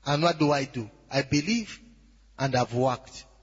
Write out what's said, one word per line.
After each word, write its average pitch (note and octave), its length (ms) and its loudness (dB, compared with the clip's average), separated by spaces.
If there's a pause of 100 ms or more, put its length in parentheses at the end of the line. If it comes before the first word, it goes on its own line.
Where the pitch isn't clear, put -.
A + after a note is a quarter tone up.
And C#3+ 180 0
what E3 160 2
do D3 140 4
I C#3 120 0
do? A#2 260 -10 (200)
I C3+ 120 0
believe E3+ 580 -2 (580)
and C3+ 160 -2
I've A#2+ 200 0
worked. B2+ 500 -2 (180)